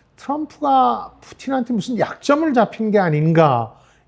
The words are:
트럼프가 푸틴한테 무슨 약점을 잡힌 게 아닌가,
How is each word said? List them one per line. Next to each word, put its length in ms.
트럼프가 1040
푸틴한테 520
무슨 240
약점을 560
잡힌 380
게 80
아닌가, 760